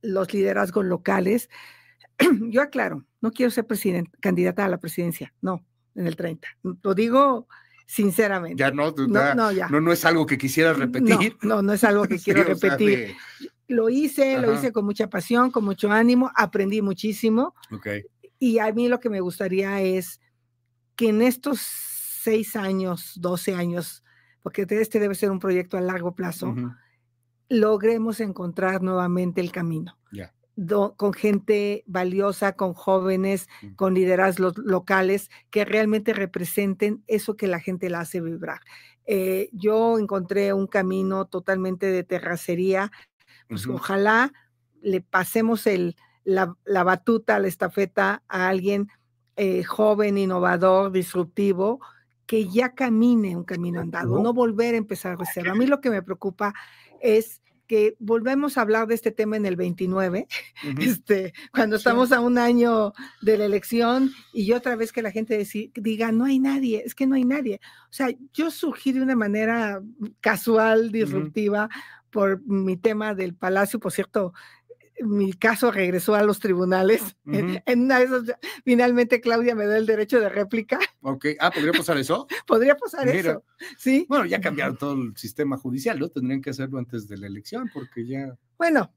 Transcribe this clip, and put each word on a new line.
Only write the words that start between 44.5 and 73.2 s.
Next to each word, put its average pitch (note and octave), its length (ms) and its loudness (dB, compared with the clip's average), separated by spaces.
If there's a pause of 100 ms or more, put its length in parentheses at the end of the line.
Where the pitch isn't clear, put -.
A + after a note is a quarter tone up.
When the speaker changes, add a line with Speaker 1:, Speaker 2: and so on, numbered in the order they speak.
Speaker 1:
le F#3 180 -2
pasemos A3+ 640 0
el, F3+ 300 0 (280)
la, F#3 300 0 (100)
la F#3+ 200 0
batuta, G#3+ 540 2
la G3 100 0
estafeta G3 800 -2
a F#3 200 -2
alguien, G3 400 0 (480)
eh, F#3 280 0
joven, G#3 540 2
innovador, F#3 720 2
disruptivo, F#3+ 880 -2 (460)
que A3 220 -2
ya B3 260 -2
camine A3+ 640 2
un F3 80 -6
camino F3 360 -6
andado, E3+ 340 -4
Speaker 2:
Ujú. G3 80 2
Speaker 1:
no A#3 100 2
volver A#3 420 0
a A#3 40 0
empezar F#3+ 400 -6
de F3 60 -6 (100)
cero. F3 160 -4
A F#3+ 60 -2
mí B3 100 2
lo C#4 140 2
que C4 100 -2
me G3 120 -2
preocupa G3 520 -6 (460)
es A3 420 0 (240)
que G#3+ 320 2
volvemos B3+ 600 0
a A#3+ 40 2
hablar A3 260 2
de A3+ 60 0
este - 160 -2
tema G#3+ 260 -2
en G#3 100 -2
el F#3 100 -2
veintinueve, F3+ 720 -2 (340)
Speaker 2:
Ujú. C#3 180 -6
Speaker 1:
<laughs> B3+ 140 2
este, F#3+ 380 -2 (200)
cuando A3 240 2
Speaker 2:
Sí. G#3+ 40 -2
Speaker 1:
estamos B3 320 4
a B3 80 4
un B3 180 2
año A#3 540 4 (300)
de G#3+ 160 4
la G#3+ 80 0
elección A#3 640 0 (200)
y G#3+ 200 0
otra B3 240 0
vez A3+ 160 -4
que A#3 100 -4
la G#3+ 80 -4
gente A3 300 -2
deci-, G#3 340 -8
diga, A3+ 380 -2
"No A3+ 120 2
hay C4+ 140 2
nadie, C4+ 460 0
es A#3+ 100 -10
que C4+ 120 -2
no C4+ 100 2
hay C4 80 2
nadie". B3 360 -2 (300)
O - 20 -20
sea, C4+ 160 -2 (240)
yo D#4+ 180 -2
surgí C#4 420 -4
de C4 100 0
una C4 140 2
manera G#3+ 640 0 (400)
casual, A3 640 4
Speaker 2:
Ujú. A3+ 100 -4
Speaker 1:
disruptiva, G#3 760 -2 (420)
por G3 340 0
mi F#3+ 320 0
tema G#3+ 380 -2
del F#3 200 -6